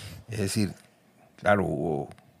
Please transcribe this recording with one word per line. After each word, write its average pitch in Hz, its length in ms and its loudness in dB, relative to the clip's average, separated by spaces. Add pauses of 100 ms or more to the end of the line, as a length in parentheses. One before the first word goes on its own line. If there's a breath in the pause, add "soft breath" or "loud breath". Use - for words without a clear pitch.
(300 loud breath)
Es 107 100 -6
decir, 98 340 0 (640)
claro, 101 300 4
hubo, 76 440 -2 (320)